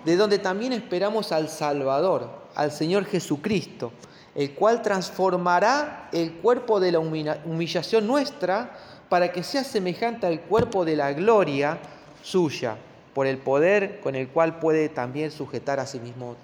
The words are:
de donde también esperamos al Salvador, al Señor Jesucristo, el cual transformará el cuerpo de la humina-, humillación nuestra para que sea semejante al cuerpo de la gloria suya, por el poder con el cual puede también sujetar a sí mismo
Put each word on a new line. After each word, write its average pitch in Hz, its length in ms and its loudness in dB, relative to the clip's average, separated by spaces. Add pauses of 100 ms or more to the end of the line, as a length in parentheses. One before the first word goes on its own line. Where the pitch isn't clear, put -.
de 160 100 4
donde 202 240 4
también 202 320 -2
esperamos 208 600 -2
al 156 180 0
Salvador, 143 800 0 (260)
al 147 160 0
Señor 180 340 0
Jesucristo, 160 880 -4 (440)
el 143 180 -2
cual 233 280 2
transformará 190 1300 0
el 165 200 -2
cuerpo 220 460 2
de 185 120 4
la 165 80 4
humina-, 156 460 -4
humillación 170 600 0
nuestra 233 720 -2 (320)
para 180 220 4
que 180 120 -6
sea 277 200 -2
semejante 220 640 -2
al 160 140 0
cuerpo 202 440 2
de 160 100 2
la 143 180 0
gloria 160 640 2 (420)
suya, 131 560 -2 (360)
por 135 140 2
el 135 120 0
poder 180 600 2
con 135 160 -4
el 131 140 -4
cual 165 300 0
puede 156 300 2
también 143 420 -4
sujetar 135 480 -4
a 131 80 -4
sí 131 120 -10
mismo 120 440 -12